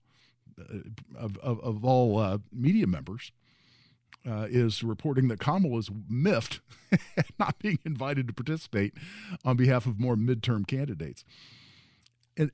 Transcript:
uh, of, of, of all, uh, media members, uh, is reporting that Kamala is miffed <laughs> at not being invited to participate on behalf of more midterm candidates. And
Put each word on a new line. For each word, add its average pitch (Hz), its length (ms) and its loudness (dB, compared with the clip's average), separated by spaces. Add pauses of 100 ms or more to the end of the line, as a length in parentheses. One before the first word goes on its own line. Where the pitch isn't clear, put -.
(600)
uh, - 200 -12 (380)
of, 101 200 -8
of, 120 240 -4
of 110 240 -4
all, 123 340 4
uh, 104 200 2 (120)
media 151 360 2
members, 90 440 -4 (960)
uh, 107 220 -2
is 117 340 2
reporting 131 440 2
that 110 120 -2
Kamala 147 380 2
is 104 140 -4 (180)
miffed 123 500 0 (320)
<laughs> - 0 - (260)
at 147 100 2 (100)
not - 220 -2
being 202 260 0
invited 135 420 -2
to 113 60 -6
participate 117 600 -2 (500)
on 127 120 4
behalf 123 300 4
of 110 140 -2
more 123 160 2
midterm 113 500 0
candidates. 107 580 -6 (1120)
And 151 180 0